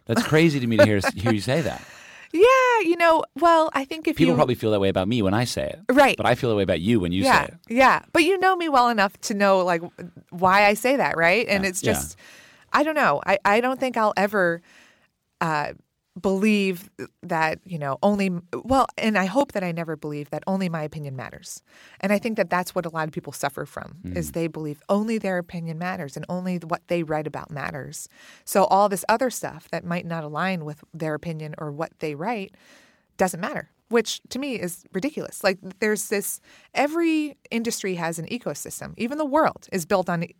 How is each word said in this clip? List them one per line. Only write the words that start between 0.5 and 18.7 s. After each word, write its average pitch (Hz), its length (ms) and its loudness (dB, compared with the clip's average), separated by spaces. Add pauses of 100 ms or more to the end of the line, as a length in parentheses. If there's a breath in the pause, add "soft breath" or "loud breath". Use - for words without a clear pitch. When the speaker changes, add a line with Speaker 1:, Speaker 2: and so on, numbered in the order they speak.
Speaker 1:
to 123 60 -2
me 117 120 2
to - 80 10
hear, 104 220 2
Speaker 2:
<laughs> 85 80 -2
Speaker 1:
hear 98 160 0
you 110 80 0
say 127 220 -2
that. 82 220 -6 (500 loud breath)
Speaker 2:
Yeah, 494 480 6
you 339 160 0
know, 330 260 4 (120)
well, 320 380 4
I 269 120 -2
think 320 220 -6
if 320 100 0
Speaker 1:
People 277 140 4
Speaker 2:
you 247 40 4
Speaker 1:
probably 131 200 4
feel 110 160 0
that 104 80 2
way 98 100 2
about 92 180 0
me 117 140 0
when 98 140 2
I 120 80 2
say 80 260 -4
it. - 100 -14 (140)
Speaker 2:
Right. 262 240 6
Speaker 1:
But - 80 -2
I 113 80 4
feel 123 160 0
that 110 60 2
way 101 80 2
about 90 180 2
you 110 180 4
when 87 120 0
you 92 120 0
Speaker 2:
Yeah, 226 220 6
Speaker 1:
say - 80 -14
it. - 220 -10
Speaker 2:
yeah. 240 260 6 (100)
But 330 120 4
you 370 160 2
know 381 160 4
me 339 140 -2
well 247 200 4
enough 208 320 0
to - 140 -4
know, 196 280 4
like, 175 180 0
w-, 175 300 -14 (200)
why 185 340 4
I 208 80 6
say 247 220 2
that, 156 200 0
right? 175 320 4
And 196 160 0
Speaker 1:
Yeah, 196 60 0
Speaker 2:
it's 185 140 -6
Speaker 1:
yeah. 113 100 2
Speaker 2:
just, 73 240 -6 (560 loud breath)
I 254 100 2
don't 311 120 0
know. 196 300 2
I, 190 200 2
I 208 160 4
don't 254 180 -2
think 254 180 -2
I'll 214 200 2
ever, 185 440 0 (800 soft breath)
uh, 156 320 -2 (460)
believe 190 680 0 (340)
that, 160 400 -2
you 175 160 -10
know, 139 240 -6
only, 202 260 2 (360)
well, 254 220 2 (100)